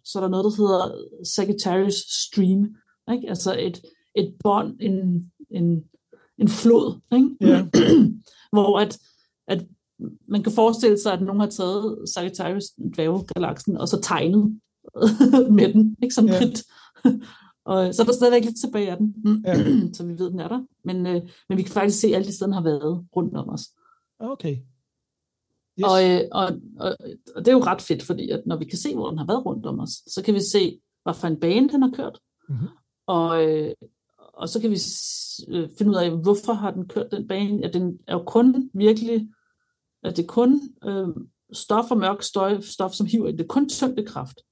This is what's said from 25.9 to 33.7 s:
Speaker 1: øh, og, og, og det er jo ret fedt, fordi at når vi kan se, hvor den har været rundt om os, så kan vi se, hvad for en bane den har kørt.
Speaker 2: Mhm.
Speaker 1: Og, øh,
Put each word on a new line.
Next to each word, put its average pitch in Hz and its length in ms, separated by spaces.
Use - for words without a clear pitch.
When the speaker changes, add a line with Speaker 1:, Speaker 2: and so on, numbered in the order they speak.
Speaker 1:
øh, 180 100
og, 185 160
og, - 160
og - 80
det 233 40
er 254 40
jo 262 120
ret 190 180
fedt, - 200
fordi - 280
at - 160
når 170 100
vi 160 80
kan 175 140
se, 294 160
hvor 226 140
den 160 100
har 151 80
været 233 200
rundt - 200
om - 140
os, 160 100
så - 340
kan 214 100
vi 196 60
se, 196 400
hvad 165 120
for - 120
en 156 140
bane 208 280
den 277 140
har 254 80
kørt. - 280
Speaker 2:
Mhm. 135 180
Speaker 1:
Og, 165 420
øh, 156 220